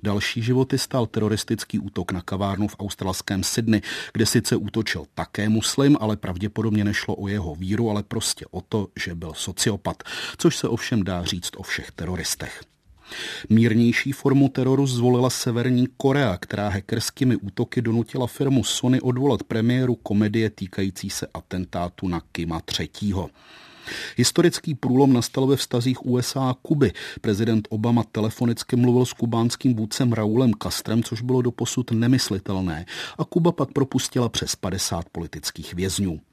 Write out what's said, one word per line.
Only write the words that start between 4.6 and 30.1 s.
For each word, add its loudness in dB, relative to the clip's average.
také -4
muslim, 4
ale 0
pravděpodobně -2
nešlo -2
o -6
jeho -4
víru, -2
ale -2
prostě -6
o -8
to, -4
že -8
byl -10
sociopat, -4
což 4
se -4
ovšem 0
dá -4
říct -6
o -14
všech -8
teroristech. -8
Mírnější 4
formu 4
teroru 2
zvolila 4
Severní 0
Korea, 2
která -4
hackerskými 0
útoky -4
donutila -2
firmu 0
Sony 2
odvolat 0
premiéru 0
komedie 0
týkající -6
se -8
atentátu -6
na -4
Kima -6
třetího. -4
Historický 2
průlom 4
nastal 2
ve 4
vztazích -2
U 2
S -4
A 0
a 0
Kuby. 4
Prezident 2
Obama 2
telefonicky 0
mluvil 6
s -8
kubánským 0
vůdcem 0